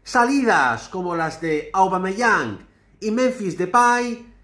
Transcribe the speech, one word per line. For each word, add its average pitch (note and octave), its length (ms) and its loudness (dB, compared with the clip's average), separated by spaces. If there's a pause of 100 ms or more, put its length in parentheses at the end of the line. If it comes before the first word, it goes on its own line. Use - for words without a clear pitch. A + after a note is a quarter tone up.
Salidas E3+ 840 2
como F3+ 260 -6
las D#3+ 280 -4
de D#3 320 -4
Aubameyang F#3+ 920 0 (360)
y G#3+ 100 -2
Memphis A#3 460 -2
Depay A#3+ 760 0 (100)